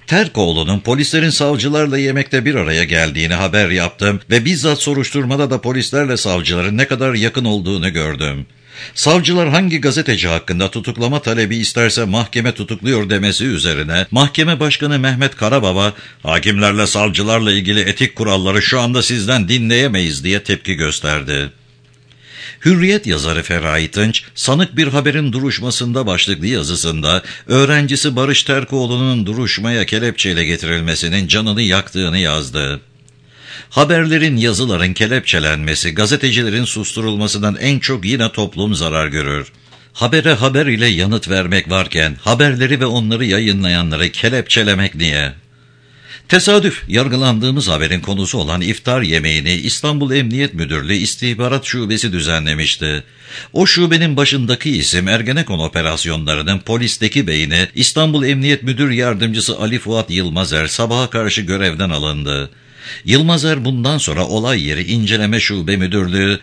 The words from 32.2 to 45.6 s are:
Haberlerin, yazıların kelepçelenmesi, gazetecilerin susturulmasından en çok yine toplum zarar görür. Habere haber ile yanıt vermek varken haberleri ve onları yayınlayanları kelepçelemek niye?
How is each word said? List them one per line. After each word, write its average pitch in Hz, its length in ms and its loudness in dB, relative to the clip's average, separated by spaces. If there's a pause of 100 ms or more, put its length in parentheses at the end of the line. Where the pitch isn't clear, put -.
Haberlerin, 156 680 4
yazıların 101 560 2
kelepçelenmesi, 78 960 0
gazetecilerin 113 760 0
susturulmasından 107 880 -2
en 135 240 0
çok 117 260 -4
yine 113 260 0
toplum 101 440 -2
zarar 78 320 -2
görür. 71 400 -4 (460)
Habere 156 400 2
haber 131 320 2
ile 120 220 2
yanıt 101 420 0
vermek 92 400 0
varken 80 520 0
haberleri 131 580 2
ve 131 60 0
onları 117 400 0
yayınlayanları 90 840 2
kelepçelemek 104 840 0
niye? 73 380 -2 (920)